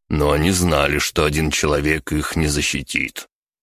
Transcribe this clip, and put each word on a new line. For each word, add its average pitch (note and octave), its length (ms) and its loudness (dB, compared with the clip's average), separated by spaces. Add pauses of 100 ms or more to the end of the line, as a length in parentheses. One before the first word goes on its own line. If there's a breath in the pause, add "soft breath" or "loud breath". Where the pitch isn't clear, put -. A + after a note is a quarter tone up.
но D2 220 2
они D#2 200 2
знали, D2+ 480 2
что - 260 0
один D2+ 240 0
человек D2 600 0
их D2+ 240 -2
не D#2+ 120 2
защитит». C#2+ 800 -4 (360)